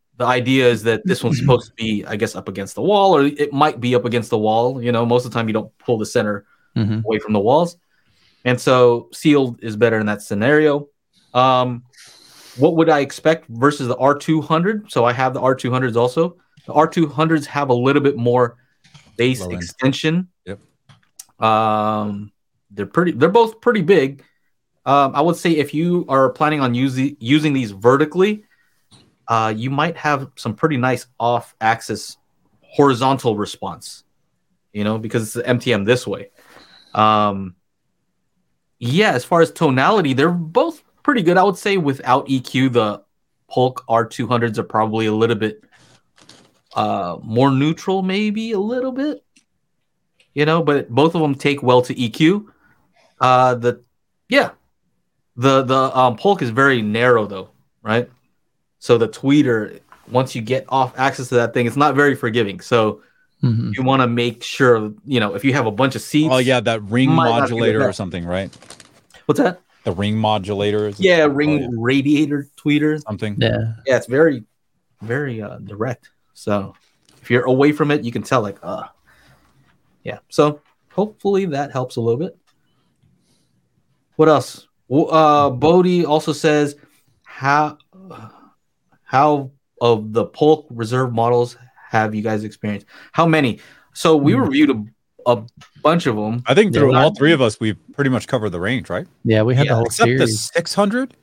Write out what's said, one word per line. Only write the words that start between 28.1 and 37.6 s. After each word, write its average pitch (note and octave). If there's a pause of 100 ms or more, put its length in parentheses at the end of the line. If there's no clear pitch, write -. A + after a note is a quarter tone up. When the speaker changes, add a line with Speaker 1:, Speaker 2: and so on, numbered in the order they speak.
Speaker 1:
uh, A2
you A2+
might D3+
have C#3
some A#2
pretty D#3
nice A#2+ (140)
off-axis A2+ (460)
horizontal C3+
response, - (680)
you G#2
know, A2
because A2+
it's G#2
the A#2+
M A#2+
T B2
M G#2
this A#2+
way. E2+ (640)
Um, G#2 (1200)